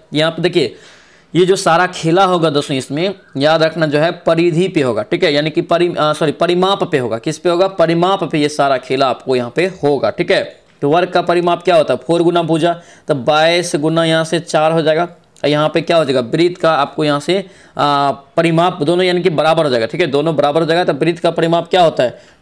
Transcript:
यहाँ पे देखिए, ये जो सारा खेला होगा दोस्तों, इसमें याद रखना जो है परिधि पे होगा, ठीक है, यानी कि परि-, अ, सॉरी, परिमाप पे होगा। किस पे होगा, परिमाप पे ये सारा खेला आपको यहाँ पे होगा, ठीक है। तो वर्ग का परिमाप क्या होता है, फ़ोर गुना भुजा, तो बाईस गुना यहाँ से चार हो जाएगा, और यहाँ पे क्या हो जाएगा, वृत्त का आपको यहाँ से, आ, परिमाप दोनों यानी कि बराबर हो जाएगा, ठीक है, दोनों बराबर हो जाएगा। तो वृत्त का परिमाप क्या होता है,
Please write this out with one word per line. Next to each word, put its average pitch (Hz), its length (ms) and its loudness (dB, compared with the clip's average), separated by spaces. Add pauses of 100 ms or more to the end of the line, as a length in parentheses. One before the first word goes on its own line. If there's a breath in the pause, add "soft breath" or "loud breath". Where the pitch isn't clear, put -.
(140)
यहाँ 156 160 0
पे 165 120 -8
देखिए, 160 320 -2 (600 loud breath)
ये 175 120 4
जो 190 100 2
सारा 175 300 2
खेला 175 380 0
होगा 175 260 2
दोस्तों, 143 260 -4
इसमें 156 380 -4 (220)
याद 151 260 2
रखना 160 240 0
जो 147 120 0
है 160 120 2 (160)
परिधि 170 420 2
पे 160 140 0
होगा, 113 200 -2
ठीक 170 220 -2
है, 160 80 2
यानी 147 180 0
कि 170 120 -2
परि-, 175 340 0
अ, 151 160 0
सॉरी, 151 200 -2
परिमाप 175 580 0
पे 151 80 0
होगा। 117 200 -4
किस 151 200 -6
पे 180 120 -2
होगा, 175 160 2
परिमाप 175 580 0
पे 156 140 -4
ये 147 100 0
सारा 139 300 0
खेला 131 300 -2
आपको 127 280 -2
यहाँ 120 200 -4
पे 170 100 0 (160)
होगा, 139 280 0
ठीक - 200 -6
है। 165 120 2 (400)
तो 143 80 0
वर्ग 175 200 2
का 180 120 0
परिमाप 175 400 0
क्या 180 140 2
होता 135 180 2
है, 123 120 -6
फ़ोर 170 160 0
गुना 170 200 2
भुजा, 165 300 0 (360 loud breath)
तो 151 60 0
बाईस 156 600 2
गुना 160 280 0
यहाँ 160 200 0
से 165 160 -2
चार 160 320 0
हो 165 100 0
जाएगा, 160 260 0 (360)
और 135 40 0
यहाँ 147 200 2
पे 165 120 0
क्या 170 160 0
हो 160 80 4
जाएगा, 131 160 0
वृत्त 160 400 -2
का 160 120 2
आपको 143 320 -2
यहाँ 147 160 0
से, 180 180 -2 (400 loud breath)
आ, 143 320 2 (260)
परिमाप 165 460 2
दोनों 175 220 0
यानी 180 180 0
कि 185 80 2
बराबर 160 340 2
हो 147 60 0
जाएगा, 117 160 0
ठीक 156 140 -8
है, 180 60 2
दोनों 147 300 0
बराबर 147 240 0
हो 165 60 0
जाएगा। 170 180 0
तो 180 80 0
वृत्त 160 260 -2
का 170 120 0
परिमाप 165 380 0
क्या 185 140 4
होता 156 200 2
है, 120 160 -2 (240 loud breath)